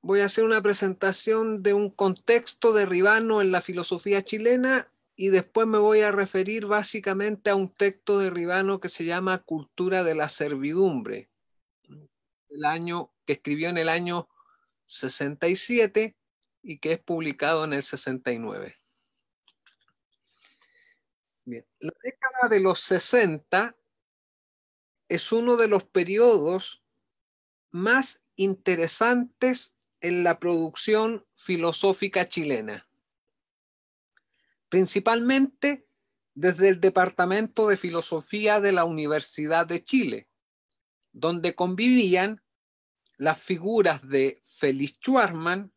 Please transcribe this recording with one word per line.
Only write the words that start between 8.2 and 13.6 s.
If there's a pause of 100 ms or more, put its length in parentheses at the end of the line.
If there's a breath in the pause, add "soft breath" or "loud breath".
Ribano
que
se
llama
Cultura
de
la
Servidumbre, (1200)
el
año, (120)
que
escribió